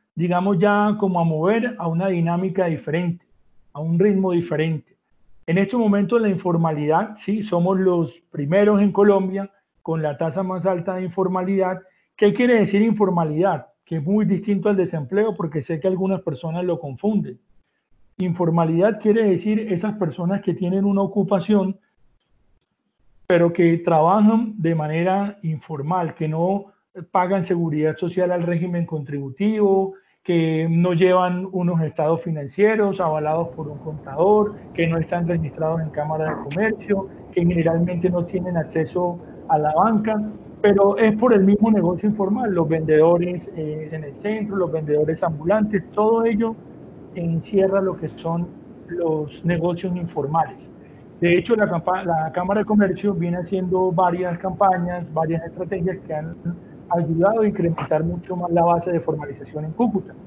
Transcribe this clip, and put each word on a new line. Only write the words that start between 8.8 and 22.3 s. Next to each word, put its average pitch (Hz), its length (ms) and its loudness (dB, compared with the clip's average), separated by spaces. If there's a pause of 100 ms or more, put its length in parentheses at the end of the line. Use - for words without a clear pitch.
en 202 120 4
Colombia 196 580 2 (320)
con 160 200 -4
la 147 140 -2
tasa 170 260 -2
más 185 240 -4
alta 185 300 -2
de 185 80 -6
informalidad. 185 760 -2 (360)
¿Qué 208 160 4
quiere 247 220 4
decir 202 280 4
informalidad? 180 840 0 (180)
Que 165 120 -6
es 147 80 -4
muy 202 200 0
distinto 196 440 0
al 202 80 2
desempleo, 185 580 -2
porque 156 280 -6
sé 160 180 -6
que 185 80 0
algunas 190 340 -2
personas 165 420 -6
lo 175 140 -2
confunden. 147 600 -4 (800)
Informalidad 175 800 2
quiere 214 300 2
decir 214 320 0
esas 214 340 -4
personas 180 460 -4
que 185 140 -2
tienen 190 320 -2
una 196 160 2
ocupación, 196 760 0 (1500)